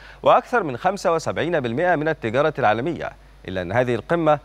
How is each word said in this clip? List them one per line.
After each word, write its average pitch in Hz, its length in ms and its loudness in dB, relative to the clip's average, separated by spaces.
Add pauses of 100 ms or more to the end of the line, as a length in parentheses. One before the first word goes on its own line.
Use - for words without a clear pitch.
(220)
وأكثر 214 400 4
من 139 140 -6
خمسة 190 360 0
وسبعين 147 480 -2
بالمئة 143 360 0
من 151 120 -2
التجارة 147 500 -2
العالمية، 117 520 0 (380)
إلا 92 140 -4
أن 90 100 -6
هذه 123 220 2
القمة 151 500 0